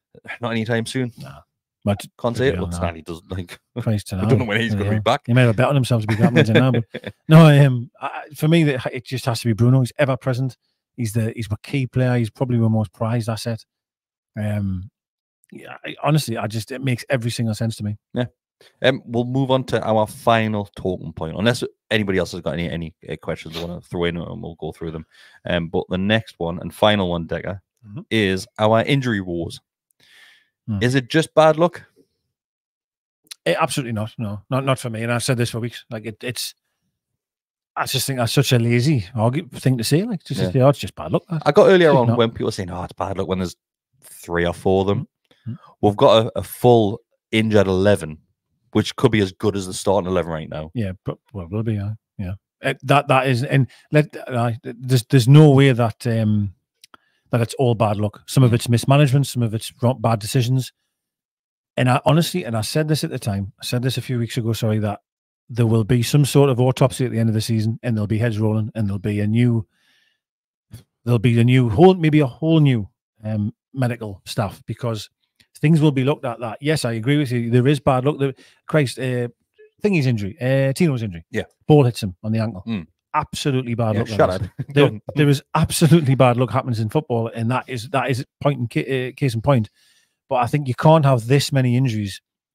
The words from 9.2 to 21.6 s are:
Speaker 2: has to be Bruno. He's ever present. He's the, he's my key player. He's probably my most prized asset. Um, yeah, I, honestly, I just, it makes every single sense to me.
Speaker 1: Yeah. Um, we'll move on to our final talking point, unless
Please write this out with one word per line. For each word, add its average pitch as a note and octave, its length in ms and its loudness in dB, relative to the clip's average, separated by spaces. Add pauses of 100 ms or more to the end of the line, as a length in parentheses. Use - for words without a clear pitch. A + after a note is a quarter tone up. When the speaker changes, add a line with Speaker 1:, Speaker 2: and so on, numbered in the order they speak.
Speaker 2:
has A#2 160 -2
to A#2+ 80 -4
be A2 40 2
Bruno. B2 280 4
He's A#2+ 160 -4
ever C3 180 0
present. B2+ 400 -4 (400)
He's A2+ 160 -6
the, A2+ 240 -2
he's A#2 160 -8
my A2 100 -4
key C3 260 -4
player. B2+ 300 0
He's A2 120 -2
probably B2 280 -2
my A2+ 120 2
most A2 240 -2
prized A#2 340 -4
asset. A2+ 380 -8 (760)
Um, G2+ 500 -6 (640)
yeah, - 240 -18 (100)
I, D3+ 160 -14
honestly, C#3+ 360 0
I A#2 100 -4
just, G#2+ 240 -8
it B2+ 100 -8
makes B2+ 280 -4
every A#2+ 220 -2
single A2+ 240 -4
sense A2+ 220 -4
to G#2+ 60 -10
me. G#2 140 -6 (160)
Speaker 1:
Yeah. A#2+ 120 -2 (560)
Um, C3 240 0
we'll A#2+ 200 -2
move C3 260 -2
on C3 140 2
to A2+ 200 -2
our G#2+ 220 2
final A2 680 -2
talking - 340 -6
point, D#2+ 260 -10
unless A2+ 280 0 (260)